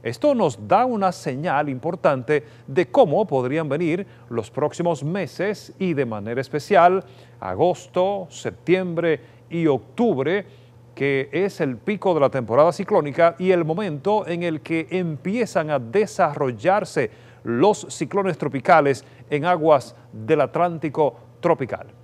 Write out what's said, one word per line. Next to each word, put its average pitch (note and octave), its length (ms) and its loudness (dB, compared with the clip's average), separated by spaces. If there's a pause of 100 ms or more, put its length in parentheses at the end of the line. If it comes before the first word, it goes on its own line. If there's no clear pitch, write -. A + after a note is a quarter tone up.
Esto C#4 320 0
nos D3+ 320 0
da G#3+ 200 4
una G3 260 0
señal D3 560 -4
importante C#3+ 760 0 (240)
de D#3+ 240 0
cómo G3 360 4
podrían C#3 420 -2
venir D#3 380 -2 (240)
los A#2 200 -6
próximos D3 540 -2
meses F3+ 760 -6
y F#3 140 0
de C3+ 140 0
manera A2+ 340 -6
especial F3+ 640 4 (340)
agosto, F3+ 920 -2
septiembre E3+ 920 -2 (300)
y E3+ 160 -2
octubre, E3 800 0 (480)
que C3+ 360 -2
es F#3 300 -4
el C3+ 160 -2
pico G3 380 -2
de D3+ 60 2
la C3+ 100 4
temporada C3 420 2
ciclónica E3 680 0
y F#3 120 0
el E3+ 160 2
momento F3+ 600 -2
en E3+ 160 -4
el D#3+ 200 -4
que D#3+ 260 -4
empiezan F3+ 800 -2
a D3 100 0
desarrollarse D3+ 1300 -2 (340)
los D3 460 2
ciclones F3 480 -4
tropicales C#3+ 680 4 (240)
en D3 160 -2
aguas D#3+ 500 2 (200)
del A#2 260 0
Atlántico D#3 720 0 (260)
tropical. D3+ 480 -2 (160)